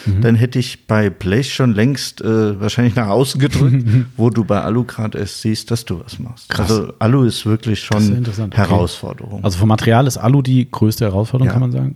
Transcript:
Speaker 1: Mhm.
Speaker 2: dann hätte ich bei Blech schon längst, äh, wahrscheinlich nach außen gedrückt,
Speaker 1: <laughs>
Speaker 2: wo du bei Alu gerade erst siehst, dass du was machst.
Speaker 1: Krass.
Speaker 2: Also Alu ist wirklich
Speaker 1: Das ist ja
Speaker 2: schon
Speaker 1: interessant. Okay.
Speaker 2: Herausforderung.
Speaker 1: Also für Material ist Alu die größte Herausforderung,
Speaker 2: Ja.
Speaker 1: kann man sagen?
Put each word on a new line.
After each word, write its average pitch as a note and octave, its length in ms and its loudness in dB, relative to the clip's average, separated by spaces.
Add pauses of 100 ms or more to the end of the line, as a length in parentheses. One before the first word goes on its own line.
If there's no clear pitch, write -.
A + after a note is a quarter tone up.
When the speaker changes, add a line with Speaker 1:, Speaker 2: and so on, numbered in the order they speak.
Speaker 1:
Mhm. G2+ 160 0
Speaker 2:
dann A2+ 140 4
hätte A#2+ 240 0
ich - 260 -8
bei G#2+ 240 2
Blech F#2+ 420 -2
schon B2+ 220 0
längst, B2 480 -2
äh, G#2+ 400 0
wahrscheinlich A2 320 0
nach A2+ 140 -2
außen C3 340 0
gedrückt, C3+ 440 2
Speaker 1:
<laughs> A#2+ 320 0
Speaker 2:
wo A#2 120 4
du A2+ 160 0
bei G2 160 0
Alu A2+ 220 -2
gerade A2 340 -8
erst - 240 -8
siehst, A2 300 -4
dass A#2 120 -4
du F2 160 -8
was - 200 -14
machst. - 300 -14
Speaker 1:
Krass. G#2 200 -2
Speaker 2:
Also A2 300 0
Alu B2+ 240 4
ist A2+ 240 0
wirklich G#2+ 420 -2
Speaker 1:
Das G#2+ 140 2
ist - 0 -
ja G#2+ 80 2
Speaker 2:
schon A#2+ 80 0
Speaker 1:
interessant. A2 340 -4
Okay. G2+ 160 0
Speaker 2:
Herausforderung. F#2+ 760 -2
Speaker 1:
Also F#2+ 140 -2
für G2 80 2
Material A2+ 400 4
ist C3 120 -2
Alu B2+ 260 2
die B2+ 260 2
größte A2 360 0
Herausforderung, A2+ 420 0
Speaker 2:
Ja. - 60 0
Speaker 1:
kann B2 80 2
man B2+ 100 0
sagen? C3 240 -4